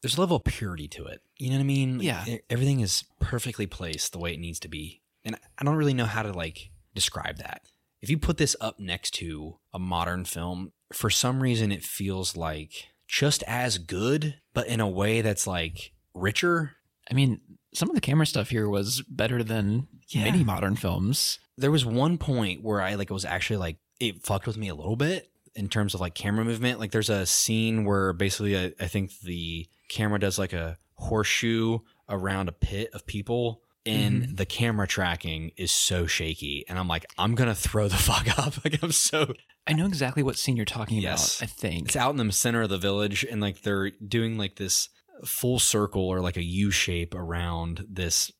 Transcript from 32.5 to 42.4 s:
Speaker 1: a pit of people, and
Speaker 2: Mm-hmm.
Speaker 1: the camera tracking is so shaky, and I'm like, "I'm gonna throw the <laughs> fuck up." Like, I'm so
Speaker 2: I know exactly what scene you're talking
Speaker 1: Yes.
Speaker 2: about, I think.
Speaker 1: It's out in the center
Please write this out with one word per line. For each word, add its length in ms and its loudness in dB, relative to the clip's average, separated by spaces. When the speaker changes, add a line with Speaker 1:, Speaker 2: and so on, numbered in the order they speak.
Speaker 1:
a 20 -10
pit 420 -2
of 120 -12
people, 560 -2
and 380 2
Speaker 2:
Mm-hmm. 120 -4
Speaker 1:
the 100 0
camera 420 0
tracking 680 -2
is 140 -2
so 360 2
shaky, 600 -4
and 120 -6
I'm 80 -2
like, 180 -2
"I'm 180 2
gonna 200 4
throw 320 0
the 80 0
<laughs> 140 4
fuck 280 2
up." 280 -2
Like, 180 0
I'm 80 0
so 420 2
Speaker 2:
I 60 2
know 120 4
exactly 380 0
what 140 0
scene 200 2
you're 80 2
talking 320 -2
Speaker 1:
Yes. 420 0
Speaker 2:
about, 100 -6
I 20 -16
think. 360 -4
Speaker 1:
It's 80 2
out 240 2
in 80 2
the 60 0
center 300 2